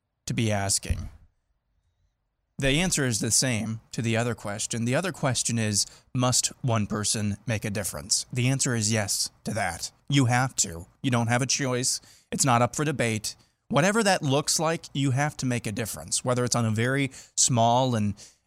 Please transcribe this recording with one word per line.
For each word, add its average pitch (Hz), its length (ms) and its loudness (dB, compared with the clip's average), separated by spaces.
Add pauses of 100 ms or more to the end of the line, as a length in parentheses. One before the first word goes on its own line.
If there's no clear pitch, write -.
(260)
to - 80 -6
be 113 180 2
asking. - 560 -2 (1500)
The 135 120 2
answer 151 360 2
is 120 140 0
the 123 100 -2
same 113 500 0 (120)
to 139 100 -6
the 113 160 0
other 120 160 0
question. 107 520 -6
The 123 100 2
other 180 160 0
question 117 480 -2
is, 107 260 0 (300)
must 127 320 2 (160)
one 110 240 2
person 104 580 -2
make 110 180 -2
a 110 60 -4
difference? 95 640 -4
The 123 140 0
answer 131 260 0
is 110 180 0
yes 107 380 -2 (140)
to - 100 -6
that. 90 380 -4 (180)
You 139 160 4
have 123 320 0
to. 85 300 -4 (160)
You 127 80 0
don't 117 160 2
have 123 160 2
a - 20 0
choice. 127 560 -2 (300)
It's - 120 -2
not 120 200 6
up 123 120 0
for 151 80 -2
debate. 120 520 -2 (340)
Whatever 196 320 4
that 190 220 4
looks 147 360 0
like, 165 340 -2
you 139 180 0
have 143 260 0
to - 80 -4
make 120 220 -2
a 110 40 -4
difference, 98 540 -6
whether 123 180 2
it's 120 120 0
on 120 100 2
a 110 60 2
very 127 400 0 (240)
small 120 580 4
and, 104 220 0 (320)